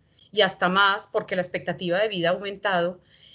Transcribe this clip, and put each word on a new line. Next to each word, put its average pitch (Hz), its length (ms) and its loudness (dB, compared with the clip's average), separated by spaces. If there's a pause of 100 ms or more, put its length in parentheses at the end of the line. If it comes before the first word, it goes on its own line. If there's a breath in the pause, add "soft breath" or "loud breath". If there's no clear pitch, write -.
(320 soft breath)
y 202 80 2
hasta 185 300 4
más, 196 360 2
porque 214 300 -4
la 180 60 0
expectativa 180 580 -4
de 220 80 0
vida 175 220 0
ha - 20 2
aumentado, 190 680 -2 (360 loud breath)